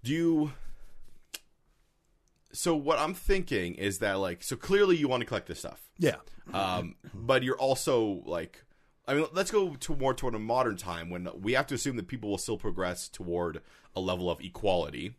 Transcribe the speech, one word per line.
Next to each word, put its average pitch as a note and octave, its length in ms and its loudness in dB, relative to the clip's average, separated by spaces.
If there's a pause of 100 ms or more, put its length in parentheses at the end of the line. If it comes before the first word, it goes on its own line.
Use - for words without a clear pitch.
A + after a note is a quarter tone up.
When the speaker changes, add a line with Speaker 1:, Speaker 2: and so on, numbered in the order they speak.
Speaker 1:
Do A#2+ 80 -2
you, D#3+ 420 2 (2000)
so E3+ 240 2
what D3 240 2
I'm D#3 140 0
thinking B2+ 600 2
is G2 240 -2
that, G2+ 140 2
like, F#2 300 -2
so - 120 -4
clearly G3 400 4
you D3 120 2
wanna B2+ 180 2
collect G#2 220 -4
this E2 120 -10
stuff. - 220 -12 (160)
Speaker 2:
Yeah. D#3 180 4 (380)
Speaker 1:
Um, F#2 420 -2 (180)
but B2+ 300 2
you're B2+ 140 0
also, B2 680 2
like, E2 380 -6 (440)
I C3+ 60 0
mean, D3+ 200 2
let's F#3 180 0
go F#3+ 240 2
to D3 200 -2
more C3 180 4
toward B2 220 -2
a A2 40 -4
modern A2 380 0
time F2 320 -6
when F2+ 200 -6 (100)
we G#2 140 0
have C#3 140 2
to - 80 -4
assume C3 220 -2
that F2+ 100 -6
people - 220 -6
will G2 80 0
still - 200 -2
progress F2+ 520 -2
toward F2 520 -2 (340)
a F#2 40 -2
level F2+ 320 0
of E2 100 -4
equality. F2+ 760 0